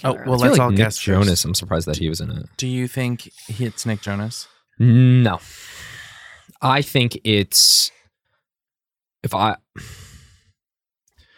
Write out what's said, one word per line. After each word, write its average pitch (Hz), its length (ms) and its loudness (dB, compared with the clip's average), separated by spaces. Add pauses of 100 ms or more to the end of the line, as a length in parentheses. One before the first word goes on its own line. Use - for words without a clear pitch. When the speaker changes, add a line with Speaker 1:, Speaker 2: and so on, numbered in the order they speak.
Speaker 1:
Oh, 131 100 -2
Speaker 2:
killer. - 120 -10
Speaker 1:
well, 127 100 0
Speaker 3:
I - 20 0
feel 120 100 2
Speaker 1:
let's 277 120 4
Speaker 3:
like - 40 4
Speaker 1:
all 123 60 2
Speaker 3:
Nick 98 80 2
Speaker 1:
guess 107 220 2
Speaker 3:
Jonas, 98 300 2
Speaker 1:
first. 85 160 -2
Speaker 3:
I'm 87 100 -6
surprised 82 320 -4
that 76 100 -4
he 82 100 -4
was 82 140 -6
in 80 100 -8
it. - 140 -10 (100)
Speaker 1:
Do 131 120 -6
you 127 200 -4
think 123 360 -6 (240)
he, 117 180 -6
it's - 200 -10
Nick 110 160 -4
Jonas? 104 460 -8 (320)
Speaker 3:
No. 123 600 6 (1200)
I 135 200 2
think 123 420 -2
it's, - 680 2 (1300)
if - 100 -6
I, 101 220 0 (1800)